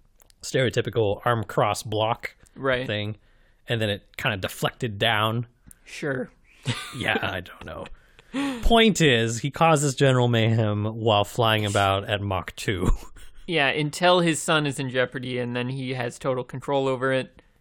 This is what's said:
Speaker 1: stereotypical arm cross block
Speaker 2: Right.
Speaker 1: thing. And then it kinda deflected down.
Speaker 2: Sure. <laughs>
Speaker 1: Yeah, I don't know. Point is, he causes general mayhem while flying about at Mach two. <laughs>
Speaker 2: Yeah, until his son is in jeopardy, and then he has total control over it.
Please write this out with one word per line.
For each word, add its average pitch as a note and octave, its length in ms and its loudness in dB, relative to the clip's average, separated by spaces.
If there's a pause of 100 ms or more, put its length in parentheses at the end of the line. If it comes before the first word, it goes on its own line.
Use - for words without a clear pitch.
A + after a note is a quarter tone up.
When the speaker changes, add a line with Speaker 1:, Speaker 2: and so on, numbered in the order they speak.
(420)
Speaker 1:
stereotypical A#2 840 -2
arm A#2 200 2
cross A2 380 0
block A2 520 -2 (220)
Speaker 2:
Right. C3 300 -2
Speaker 1:
thing. G#2 300 -6 (520)
And A#2 120 -2
then A2 100 0
it - 260 -8
kinda A2+ 200 -2
deflected G2+ 600 -6
down. A2 480 0 (380)
Speaker 2:
Sure. C3+ 460 -6 (360)
<laughs> B2 80 -2 (240)
Speaker 1:
Yeah, A2 240 0
I F#2 180 -6
don't - 240 -16
know. - 220 -12 (760)
Point A3+ 380 6
is, A#2 400 2
he C#3+ 100 -4
causes D3+ 440 2
general B2+ 340 4
mayhem A2 560 2
while A2 400 2
flying A2 400 2
about G2+ 440 2
at G#2 120 0
Mach F#2+ 360 -4
two. F2+ 380 0
<laughs> - 60 -2 (500)
Speaker 2:
Yeah, D3 180 2
until F3 520 2
his E3 220 2
son D#3 240 2
is C3+ 120 -4
in C3+ 120 -4
jeopardy, B2+ 480 -2
and A#2+ 180 -4
then B2 140 -4
he C3 240 -6
has B2 240 -6
total B2+ 260 -2
control C3+ 420 -2
over C3 280 0
it. B2+ 260 -4 (200)